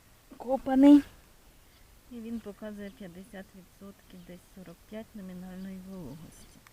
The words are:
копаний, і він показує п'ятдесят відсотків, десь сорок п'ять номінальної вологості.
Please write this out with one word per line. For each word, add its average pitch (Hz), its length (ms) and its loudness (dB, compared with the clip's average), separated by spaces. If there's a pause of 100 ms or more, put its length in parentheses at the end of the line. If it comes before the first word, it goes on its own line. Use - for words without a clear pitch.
(360)
копаний, 269 680 8 (1080)
і 240 100 -14
він 226 200 -8
показує 202 500 -14
п'ятдесят 190 560 -16 (100)
відсотків, 196 680 -20
десь 175 140 -18 (140)
сорок 175 220 -18 (140)
п'ять 220 240 -14
номінальної 185 640 -12 (120)
вологості. 165 680 -16 (140)